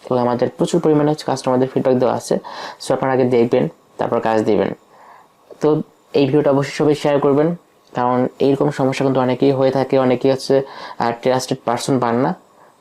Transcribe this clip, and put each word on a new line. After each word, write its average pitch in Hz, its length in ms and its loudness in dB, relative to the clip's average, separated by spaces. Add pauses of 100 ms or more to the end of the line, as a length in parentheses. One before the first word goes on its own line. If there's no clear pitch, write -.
(100)
এবং 127 100 0
আমাদের 120 360 0
প্রচুর 170 240 0
পরিমাণে 151 300 2
হচ্ছে 151 140 -4
কাস্টমারদের 131 440 0
ফিডব্যাক 131 280 0
দেওয়া 120 180 0
আছে। - 240 -2 (480)
So 139 80 0
আপনারা 135 180 -2
আগে 131 120 2
দেখবেন, 123 440 2 (300)
তারপর 113 220 -2
কাজ 110 240 0
দিবেন। 98 300 0 (840)
তো 151 220 2 (300)
এই 143 140 2
ভিডিওটা 147 240 2
অবশ্যই 139 220 0
সবাই 151 220 2
শেয়ার 147 260 0
করবেন, 147 360 2 (380)
কারণ 127 340 0 (100)
এইরকম 139 320 0
সমস্যা 135 340 -2
কিন্তু 131 160 0
অনেকেই 127 320 2
হয়ে 135 180 2
থাকে, 131 280 0
অনেকেই 127 320 2
হচ্ছে, 135 320 0 (360)
আহ, 117 140 -2 (100)
ট্রাস্টেড 127 420 -2
পারসন 123 340 -2
পান 117 160 0
না। 143 200 0 (460)